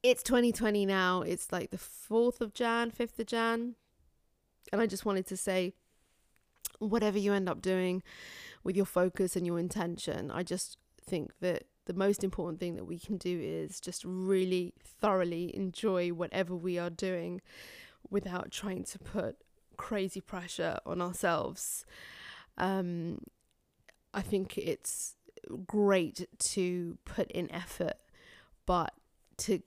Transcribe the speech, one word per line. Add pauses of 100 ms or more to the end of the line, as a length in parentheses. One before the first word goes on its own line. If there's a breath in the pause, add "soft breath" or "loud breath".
it's
twenty
twenty
now.
It's,
like,
the
fourth
of
Jan,
fifth
of
Jan. (960)
And
I
just
wanted
to
say, (1040)
whatever
you
end
up
doing (600 loud breath)
with
your
focus
and
your
intention,
I
just (260)
think
that (220)
the
most
important
thing
that
we
can
do
is
just
really (100)
thoroughly
enjoy
whatever
we
are
doing (680 loud breath)
without
trying
to
put (400)
crazy
pressure
on
ourselves. (720 loud breath)
Um, (960)
I
think
it's (500)
great (120)
to
put
in
effort, (680 loud breath)
but (440)
to